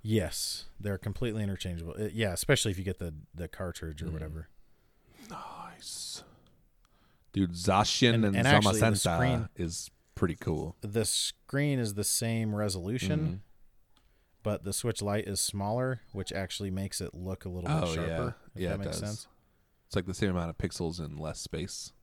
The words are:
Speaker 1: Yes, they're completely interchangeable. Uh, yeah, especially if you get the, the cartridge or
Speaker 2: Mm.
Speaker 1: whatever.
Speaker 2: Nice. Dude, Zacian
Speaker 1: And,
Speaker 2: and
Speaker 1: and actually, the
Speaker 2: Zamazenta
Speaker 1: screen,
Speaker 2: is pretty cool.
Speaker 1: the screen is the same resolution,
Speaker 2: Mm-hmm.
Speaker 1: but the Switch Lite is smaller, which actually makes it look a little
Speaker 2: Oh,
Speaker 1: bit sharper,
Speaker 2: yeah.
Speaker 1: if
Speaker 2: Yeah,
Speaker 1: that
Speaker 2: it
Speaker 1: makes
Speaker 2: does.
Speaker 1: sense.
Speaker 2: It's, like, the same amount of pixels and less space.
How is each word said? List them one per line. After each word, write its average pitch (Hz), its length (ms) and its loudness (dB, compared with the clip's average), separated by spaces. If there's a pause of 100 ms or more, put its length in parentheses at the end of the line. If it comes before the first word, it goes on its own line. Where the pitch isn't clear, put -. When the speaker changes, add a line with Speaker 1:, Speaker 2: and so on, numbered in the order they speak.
Speaker 1:
Yes, - 640 0 (120)
they're 101 200 -2
completely 110 440 -2
interchangeable. 87 560 -4
Uh, 107 140 -2
yeah, 107 200 0
especially 120 380 4
if 90 80 -2
you 95 60 -4
get 92 140 -2
the, 82 160 -6 (200)
the 82 140 -8
cartridge 82 540 -8
or 85 40 -4
Speaker 2:
Mm. 78 60 -4
Speaker 1:
whatever. 78 360 -8 (800)
Speaker 2:
Nice. - 960 -12 (1080)
Dude, 95 200 4
Zacian 101 640 6
Speaker 1:
And, 113 100 6
Speaker 2:
and 98 120 4
Speaker 1:
and - 100 6
actually, 101 340 8
the 110 60 8
Speaker 2:
Zamazenta 98 300 4
Speaker 1:
screen, 123 400 2
Speaker 2:
is 85 340 -4 (240)
pretty 85 220 2
cool. 78 440 -4
Speaker 1:
the 107 240 0
screen - 760 0
is 107 160 0
the 101 100 0
same 113 500 2
resolution, 98 680 0
Speaker 2:
Mm-hmm. 151 140 0 (1080)
Speaker 1:
but 104 220 -2
the 98 80 -4
Switch - 300 -2
Lite 101 260 0
is 98 120 -2
smaller, 117 600 -2 (120)
which 95 200 -6
actually 95 380 -4
makes 95 300 -4
it 92 140 -6
look 92 300 -6
a 98 40 -6
little 90 220 -4
Speaker 2:
Oh, 156 120 2
Speaker 1:
bit 87 120 0
sharper, 82 140 0
Speaker 2:
yeah. 80 180 -2 (280)
Speaker 1:
if 90 80 -8
Speaker 2:
Yeah, 90 80 0
Speaker 1:
that 80 40 0
Speaker 2:
it 78 40 -4
Speaker 1:
makes - 120 -4 (100)
Speaker 2:
does. 104 100 -4
Speaker 1:
sense. - 180 -10 (580)
Speaker 2:
It's, - 100 -4
like, 92 100 0
the 92 80 -4
same 101 160 2
amount 85 200 0
of - 80 -10
pixels 85 420 -2
and 76 180 -8
less 76 220 -6
space. - 520 -8 (100)